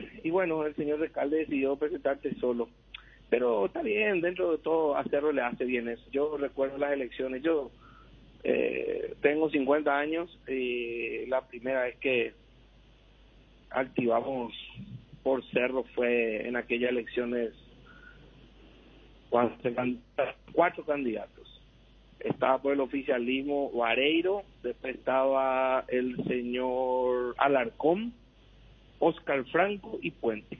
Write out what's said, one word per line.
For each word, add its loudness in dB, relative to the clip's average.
y -4
bueno, 0
el -6
señor -2
Recalde -2
decidió 0
presentarse -2
solo. 0
Pero 2
está -6
bien, 2
dentro 0
de 0
todo, 2
a 0
Cerro 0
le 2
hace -2
bien 0
eso. -6
Yo 0
recuerdo -2
las 0
elecciones, -4
yo, 0
eh, 0
tengo 4
cincuenta 2
años, -4
y -4
la -2
primera -2
vez -4
que 0
activamos -2
por 0
Cerro 0
fue 2
en -4
aquellas 0
elecciones -2
cuando 2
se -2
can-, -2
cuatro 2
candidatos. -6
Estaba 2
por 2
el 2
oficialismo 0
Vareiro, 2
después -6
estaba 2
el 0
señor 0
Alarcón, 2
Oscar 0
Franco 0
y -4
Puente. -4